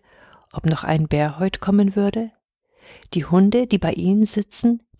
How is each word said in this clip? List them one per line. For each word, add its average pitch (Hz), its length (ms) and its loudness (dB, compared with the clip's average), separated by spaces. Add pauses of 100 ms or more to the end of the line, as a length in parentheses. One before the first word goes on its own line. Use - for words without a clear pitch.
(520)
ob - 120 -8
noch 160 200 -2
ein 156 240 0
Bär 147 320 -2
heut 190 180 -4
kommen 196 380 2
würde? 208 340 -2 (840)
Die 160 120 -2
Hunde, 208 420 4
die 208 120 0
bei 165 140 -2
ihnen 190 300 0
sitzen, 226 600 -2 (160)